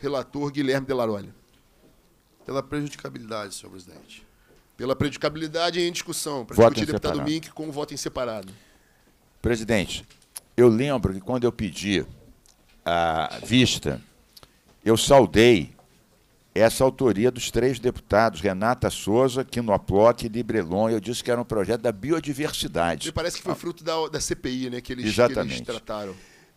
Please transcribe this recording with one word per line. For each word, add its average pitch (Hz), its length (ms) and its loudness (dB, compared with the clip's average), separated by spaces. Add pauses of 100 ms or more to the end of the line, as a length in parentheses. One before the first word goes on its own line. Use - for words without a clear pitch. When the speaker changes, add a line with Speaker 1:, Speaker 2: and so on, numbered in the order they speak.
Speaker 1:
relator 139 520 -6
Guilherme 135 340 0
Delaroli. 113 460 -2 (1120)
Speaker 2:
Pela 135 160 -6
prejudicabilidade, 131 920 -10
senhor 95 160 -18
presidente. 90 560 -20 (500)
Speaker 1:
Pela 131 200 -2
prejudicabilidade 156 840 -2
em 175 140 0
discussão. 151 520 -8
Para - 120 -14
Speaker 3:
Voto 113 180 8
Speaker 1:
discutir 110 80 -2
Speaker 3:
em 107 40 0
Speaker 1:
deputado 147 260 -2
Speaker 3:
separado. 147 180 -2
Speaker 1:
Mink 160 200 -6
com 156 200 -10
voto 143 240 -8
em - 20 -12
separado. 110 560 -8 (880)
Speaker 3:
Presidente, 110 640 0 (520)
eu 123 120 10
lembro 113 460 2
que 95 60 -8
quando 120 240 -2
eu 117 80 2
pedi 98 520 -2 (800)
a 82 600 0
vista, 110 560 2 (840)
eu 113 120 4
saudei 113 800 6 (800)
essa 113 300 4
autoria 127 480 2
dos 120 200 -6
três 123 280 0
deputados, 110 600 0
Renata 101 500 0
Souza, 127 540 0
Quinoploc 110 800 2
e 117 40 -6
Librelon, 110 600 -2
e 113 40 0
eu 107 60 -2
disse 113 220 -6
que - 80 -4
era 120 100 0
um 120 40 -6
projeto 110 380 -2
da 120 100 0
biodiversidade. 127 1120 -4
Speaker 1:
Me 165 60 -6
parece 170 240 -4
que - 60 -14
foi 185 100 -6
Speaker 3:
Ah. - 40 -6
Speaker 1:
fruto 165 280 -12
da, 160 240 -2
da 151 100 -6
C - 160 -6
P - 160 -6
I, 127 200 -4
né, 123 100 -8
que - 120 -10
eles, 123 140 -6
Speaker 3:
Exatamente. 107 420 2
Speaker 1:
que 65 80 -6
eles - 100 -10
trataram. 107 500 -8 (400)